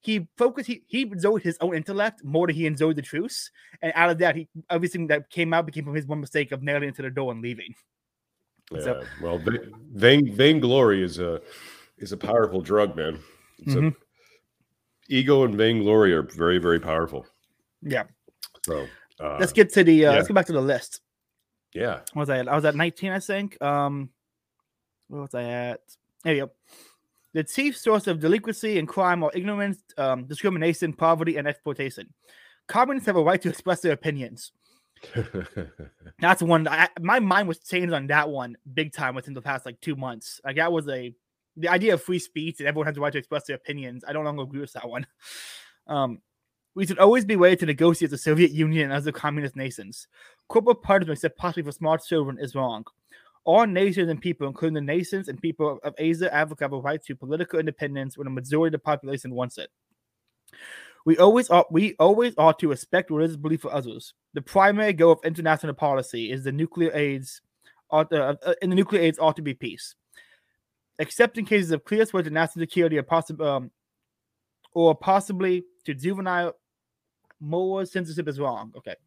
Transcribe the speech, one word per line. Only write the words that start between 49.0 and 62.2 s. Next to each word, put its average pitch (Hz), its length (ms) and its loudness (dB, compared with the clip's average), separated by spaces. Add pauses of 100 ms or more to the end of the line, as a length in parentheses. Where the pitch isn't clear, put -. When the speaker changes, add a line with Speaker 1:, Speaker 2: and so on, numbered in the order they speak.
Speaker 1:
communist 147 420 -6
nations. 123 520 -12 (420)
Corporate 226 320 2
punishment, 180 360 0
except - 200 -4
possibly 175 260 -6
for 147 80 -8
smart 160 320 -2
children, 139 360 -2
is 135 160 -10
wrong. 117 280 -4 (600)
All 202 200 6
nations 185 440 0
and 156 120 -4
people, 165 260 -4
including 160 260 -4
the 147 80 -4
nations 175 480 -4
and 131 120 -12
people 151 400 -4
of 143 160 -8
Asia, 165 360 0
Africa, 151 320 0
have 139 80 -6
a 135 60 -6
right 147 260 -4
to 135 100 -10
political 160 420 -6
independence 143 600 -6
when 143 100 -10
a - 20 -8
majority 147 460 -2
of 147 60 -6
the - 20 -20
population 135 500 -6
wants 123 240 -6
it. - 120 -14 (1400)
We 160 120 6
always 214 320 8
ought, 170 220 6
we 185 280 2
always 208 380 6